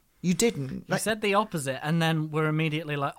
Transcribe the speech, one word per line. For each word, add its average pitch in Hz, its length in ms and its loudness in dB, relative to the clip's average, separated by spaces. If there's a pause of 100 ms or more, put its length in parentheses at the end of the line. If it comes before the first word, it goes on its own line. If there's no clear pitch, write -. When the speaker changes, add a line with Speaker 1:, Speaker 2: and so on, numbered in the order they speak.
(200)
Speaker 1:
You 175 140 2
didn't. 151 380 2
Speaker 2:
You - 160 -10
Speaker 1:
Like 170 140 0
Speaker 2:
said 214 180 -2
the 202 140 2
opposite, 156 520 0
and 165 160 2
then 160 300 0
we're 156 160 2
immediately 156 480 0
like, 143 220 -2